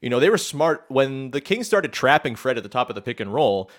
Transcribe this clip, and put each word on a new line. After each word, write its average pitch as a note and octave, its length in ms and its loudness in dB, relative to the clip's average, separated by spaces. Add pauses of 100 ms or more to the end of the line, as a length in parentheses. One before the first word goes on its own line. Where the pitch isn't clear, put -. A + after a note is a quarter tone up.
you B2 80 -6
know, A#2+ 120 2
they E3 100 6
were A3 80 4
smart D3+ 480 -2
when C3+ 460 0
the C#3 80 -4
Kings G#3+ 260 -2
started F#3+ 260 0
trapping C3+ 440 2
Fred C3 200 -2
at A2+ 60 -8
the G2+ 60 -14
top A#2+ 200 -2
of A2+ 60 -10
the G2+ 80 -12
pick A#2+ 160 -8
and G2+ 160 -8
roll. G2+ 340 2 (100)